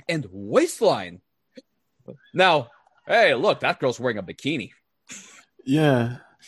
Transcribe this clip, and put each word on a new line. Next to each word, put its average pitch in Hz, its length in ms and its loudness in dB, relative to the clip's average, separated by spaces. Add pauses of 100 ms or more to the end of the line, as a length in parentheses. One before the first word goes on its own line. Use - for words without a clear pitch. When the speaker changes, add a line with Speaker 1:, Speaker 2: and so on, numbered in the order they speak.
Speaker 1:
and 156 220 -4
waistline. 110 920 -2 (1120)
Now, 160 340 2 (380)
hey, 190 280 4
look, 147 260 0
that 143 200 -2
girl's 127 200 -2
wearing 120 180 -4
a 95 40 -8
bikini. 127 500 -8 (920)
Speaker 2:
Yeah. 131 520 2 (320)